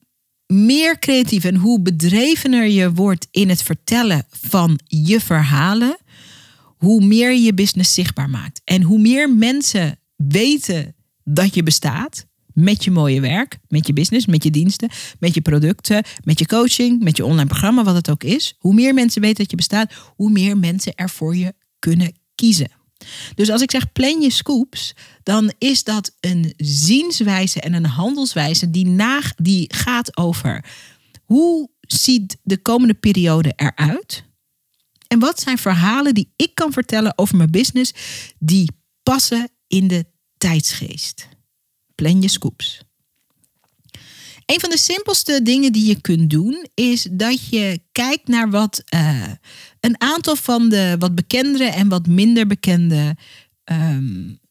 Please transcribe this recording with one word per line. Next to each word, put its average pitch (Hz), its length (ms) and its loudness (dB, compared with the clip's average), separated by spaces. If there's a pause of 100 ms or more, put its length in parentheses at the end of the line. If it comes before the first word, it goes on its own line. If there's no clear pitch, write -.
(540)
meer 294 460 4
creatief 254 440 0
en 185 120 0
hoe 208 260 2
bedrevener 220 880 2
je 185 260 2
wordt 190 380 0
in 190 180 2
het 180 140 0
vertellen 202 680 -2
van 170 560 0
je 160 340 0
verhalen, 175 800 0 (800)
hoe 202 280 4
meer 233 260 4
je 254 100 2
je 226 120 4
business 190 400 0
zichtbaar 139 360 -2
maakt. - 340 -8
En 185 180 2
hoe 196 180 4
meer 262 340 4
mensen 226 680 0 (160)
weten 175 800 0 (280)
dat 180 300 0
je 170 100 0
bestaat, 165 640 -4 (260)
met 196 300 2
je 190 80 0
mooie 143 300 2
werk, 175 460 -4
met 151 200 -2
je 147 60 0
business, 214 320 0
met 160 180 2
je 156 80 0
diensten, 180 380 0 (300)
met 170 140 0
je 165 80 -2
producten, 160 640 0 (200)
met 156 160 0
je 165 60 0
coaching, 240 580 0
met 165 140 2
je 95 80 -2
online 151 220 2
programma, 220 360 2
wat 185 120 2
het 165 140 -2
ook 147 140 -4
is. 214 340 -4
Hoe 190 160 0
meer 254 200 4
mensen 240 280 0
weten 214 160 2
dat 196 120 -2
je - 60 -8
bestaat, 208 380 -2 (220)
hoe 208 160 0
meer 202 260 2
mensen 185 380 -2
er 180 140 -6
voor 165 260 -4
je 180 180 -4 (260)
kunnen 170 340 0 (220)
kiezen. 185 420 0 (580)
Dus 214 140 0
als 226 120 0
ik 269 100 -2
zeg: 254 200 -2
"Plan 302 300 0
je 277 80 2
scoops", - 640 -4 (300)
dan 208 340 0
is 262 260 -2
dat 214 360 -6
een 170 380 -2
zienswijze 190 1040 0
en 170 120 -4
een 165 120 0
handelswijze 175 840 -2
die 180 180 0
na-, 226 480 0
die 180 400 -2
gaat - 420 -4
over: 170 480 -4 (580)
"Hoe 311 460 2 (100)
ziet - 640 -2
de 190 140 -2
komende 233 360 2
periode 165 600 2
eruit? 151 680 -4 (840)
En 233 120 2
wat 294 220 0
zijn 254 160 -2
verhalen 214 560 0
die 202 220 -2
ik - 200 -4
kan 311 160 -4
vertellen 220 460 -2
over 202 200 2
mijn 165 140 4
business 247 420 0 (460)
die 170 320 0 (320)
passen 240 460 -2 (180)
in 190 200 0
de 175 180 -2 (320)
tijdsgeest?" - 880 -4 (680)
Plan 175 260 2
je 190 80 0
scoops. - 520 -6 (1700)
Een 339 100 -2
van 349 100 -6
de 330 80 -2
simpelste 359 640 -2
dingen 254 300 2
die 214 140 0
je 208 160 0
kunt 165 280 0
doen, 233 440 -2
is 240 380 -2
dat 226 380 -4
je 196 320 -4 (100)
kijkt 262 360 -6
naar 233 220 0
wat, 202 360 -2
eh, 147 460 -2 (480)
een 240 220 -2
aantal 311 340 -2
van 233 340 0
de 190 300 2
wat 175 160 -2
bekendere 262 480 -2
en 196 260 0
wat 175 180 -2
minder 214 400 4
bekende, 170 680 0 (460)
ehm, 135 720 -4 (180)